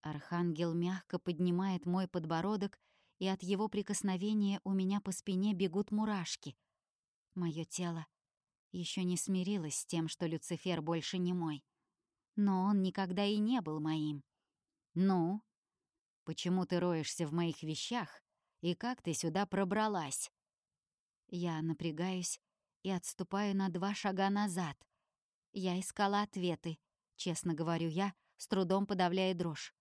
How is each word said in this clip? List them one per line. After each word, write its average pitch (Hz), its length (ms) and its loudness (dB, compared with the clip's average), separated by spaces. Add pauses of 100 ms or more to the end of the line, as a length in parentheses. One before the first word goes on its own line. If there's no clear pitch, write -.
Архангел 165 720 -2
мягко 175 460 -2
поднимает 180 640 0
мой 180 220 0
подбородок, 180 720 -2 (400)
и 190 80 0
от 190 160 -2
его 196 240 0
прикосновения 202 960 0
у 196 100 0
меня 190 280 2
по 190 100 -4
спине 196 420 0
бегут 185 380 0
мурашки. 208 680 -2 (800)
Моё 165 280 -2
тело 165 440 -6 (640)
ещё 180 320 -4
не 180 140 2
смирилось 185 600 0
с - 80 -2
тем, 165 220 -2
что - 180 -4
Люцифер 165 560 -2
больше 165 360 -2
не 180 160 2
мой. 160 300 -2 (720)
Но 196 300 4
он 202 160 4
никогда 190 440 0
и 208 120 4
не 220 240 2
был 156 180 -4
моим. 151 440 0 (720)
«Ну, 185 480 4 (840)
почему 180 420 0
ты 175 140 2
роешься 170 480 0
в 147 60 -4
моих 165 300 0
вещах, 165 580 -4 (400)
и 170 140 0
как 247 260 -4
ты 165 120 -2
сюда 175 320 0
пробралась?» 202 880 0 (960)
Я 170 340 -4
напрягаюсь 165 800 -4 (440)
и 190 60 -4
отступаю 196 680 -2
на 190 140 2
два 185 240 -2
шага 196 360 0
назад. 190 480 0 (760)
«Я 185 280 -2
искала 202 420 0
ответы», 175 560 -2 (380)
честно 170 380 -2
говорю 165 360 0
я, 190 240 0 (240)
с - 100 -12
трудом 190 380 2
подавляя 185 480 2
дрожь. 170 480 -4